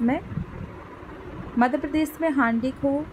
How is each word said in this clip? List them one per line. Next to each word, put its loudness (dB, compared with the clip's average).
में, 4
मध्य 6
प्रदेश 0
में 4
हांडी 2
खो 2